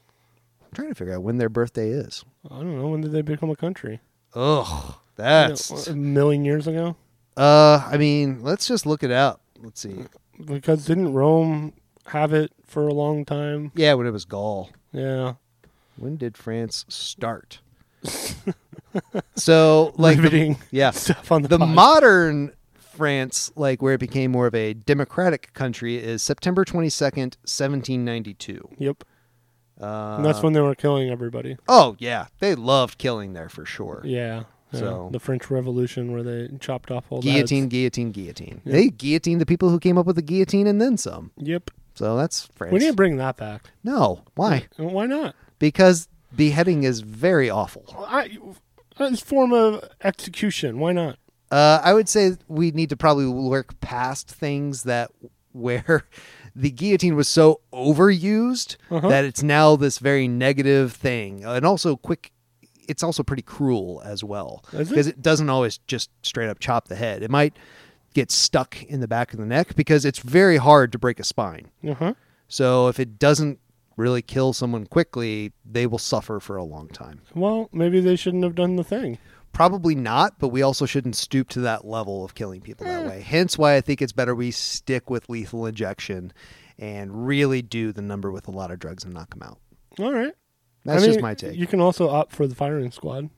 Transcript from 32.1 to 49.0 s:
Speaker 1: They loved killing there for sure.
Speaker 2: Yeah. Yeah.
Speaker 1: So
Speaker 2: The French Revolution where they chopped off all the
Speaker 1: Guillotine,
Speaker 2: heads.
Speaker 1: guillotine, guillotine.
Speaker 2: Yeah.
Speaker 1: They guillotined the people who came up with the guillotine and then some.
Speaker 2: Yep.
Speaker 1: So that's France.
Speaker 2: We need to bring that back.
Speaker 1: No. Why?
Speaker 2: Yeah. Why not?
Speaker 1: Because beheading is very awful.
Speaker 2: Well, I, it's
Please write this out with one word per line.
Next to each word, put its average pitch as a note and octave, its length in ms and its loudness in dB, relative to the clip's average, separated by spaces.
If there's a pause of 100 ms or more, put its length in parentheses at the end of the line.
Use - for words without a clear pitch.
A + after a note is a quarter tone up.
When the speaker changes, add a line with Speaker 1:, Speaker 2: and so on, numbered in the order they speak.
Speaker 1:
They F#3+ 140 2
loved B2+ 440 0
killing G#2+ 340 -4
there E2 160 -12
for D#2 160 -18
sure. - 400 -12
Speaker 2:
Yeah. A#2+ 400 -6 (280)
Yeah. B2+ 80 -8
Speaker 1:
So F#2 320 -8
Speaker 2:
The B2 80 -8
French B2+ 300 -6
Revolution B2 640 -4
where A#2+ 100 -6
they A#2+ 260 -8 (120)
chopped - 300 -10
off B2 200 -8
all B2+ 100 -6
the C3+ 100 0
Speaker 1:
Guillotine, C#3 340 2
Speaker 2:
heads. B2+ 80 -4
Speaker 1:
guillotine, B2 400 -2
guillotine. - 520 -14
Speaker 2:
Yeah. C3+ 80 -6
Speaker 1:
They E3+ 180 6
guillotined D#3+ 500 0
the D3+ 60 0
people F3 240 2
who E3+ 80 2
came F3 200 2
up E3+ 80 2
with F3 100 0
the E3+ 60 0
guillotine F#3+ 440 0
and G#3 140 2
then B3 180 2
some. - 400 -10
Speaker 2:
Yep. E3 320 -8 (240)
Speaker 1:
So G#2+ 220 -2
that's D3+ 380 -4
France. F2 180 -6
Speaker 2:
We F#3 80 4
need D4 80 4
to D#4 60 2
bring F#3+ 220 2
that C3 220 -4
back. G#2+ 320 -14 (120)
Speaker 1:
No. F3+ 400 0 (120)
Why? E3+ 320 0 (120)
Speaker 2:
Yeah. D#3+ 80 -6
Why F#3+ 200 -4
not? D4 280 -4 (240)
Speaker 1:
Because F3 500 4 (280)
beheading D3+ 480 2
is B2+ 160 0
very A#2+ 500 0
awful. F#2+ 340 -4 (100)
Speaker 2:
Well, - 140 -12
I, A3 300 -4 (600)
it's C4+ 220 -2